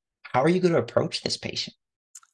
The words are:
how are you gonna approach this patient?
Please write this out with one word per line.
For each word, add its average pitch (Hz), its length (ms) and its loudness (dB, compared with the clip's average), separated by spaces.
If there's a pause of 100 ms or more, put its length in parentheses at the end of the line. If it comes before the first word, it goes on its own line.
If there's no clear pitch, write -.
(240)
how - 180 0
are 156 80 4
you 180 100 4
gonna 170 200 4
approach 123 420 -2
this - 160 -4
patient? - 380 -8 (580)